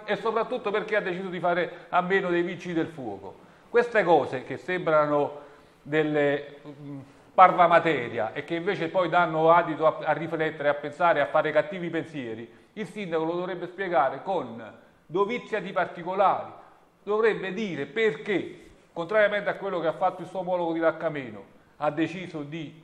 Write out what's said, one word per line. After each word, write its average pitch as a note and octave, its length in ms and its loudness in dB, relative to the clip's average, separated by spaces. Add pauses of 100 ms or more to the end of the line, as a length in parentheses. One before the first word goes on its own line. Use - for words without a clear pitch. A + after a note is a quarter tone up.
e G3+ 100 -2
soprattutto A3 560 -2
perché G3 240 -2
ha G#3 60 2
deciso F#3 260 -4
di F3+ 140 -8
fare F3 480 -2
a F3 140 2
meno F3+ 280 0
dei F3 120 2
vigili F3 300 -8
del D#3+ 140 0
fuoco. G2+ 480 -10 (340)
Queste A3+ 360 2
cose C3+ 400 4
che C3 120 -8
sembrano D3+ 840 0 (420)
delle, D3 760 0 (100)
mm, C#3+ 300 -14 (360)
parvamateria D#3+ 1000 6
e D3 120 -8
che E3+ 100 -6
invece E3 360 -2
poi F3+ 180 0
danno D#3+ 420 4
adito D#3+ 380 4
a, D3+ 160 2
a D3+ 80 2
riflettere, D#3 560 -2
a D3 60 4
pensare, D3+ 460 2
a C3+ 60 2
fare D#3 240 2
cattivi E3+ 400 0
pensieri, B2+ 580 -8 (260)
il G#3+ 120 -10
sindaco E3+ 380 -4
lo E3 100 -2
dovrebbe F3+ 320 -6
spiegare D#3+ 560 0
con A#2 500 -6 (320)
dovizia G#3 560 -2
di F#3 120 -8
particolari, F3+ 800 0 (560)
dovrebbe G3 460 0
dire E3+ 320 -6
perché, - 800 -2 (260)
contrariamente G3+ 560 0
a E3 60 0
quello F#3+ 260 -4
che D#3+ 60 -2
ha D#3+ 60 2
fatto F3+ 280 -2
il E3 80 -12
suo F#3+ 120 -8
omologo F3 340 -2
di E3 40 -4
Laccameno, D3+ 800 -2 (220)
ha D3 120 0
deciso D#3+ 520 -4
di D3 420 -12